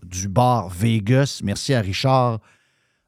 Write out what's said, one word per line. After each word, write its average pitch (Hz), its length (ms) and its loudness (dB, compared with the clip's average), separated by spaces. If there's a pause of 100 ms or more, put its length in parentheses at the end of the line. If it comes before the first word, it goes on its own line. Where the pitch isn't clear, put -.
du 90 240 -8
bar 117 420 2
Vegas. 113 760 0
Merci 101 300 -2
à 120 80 2
Richard, 120 580 0 (680)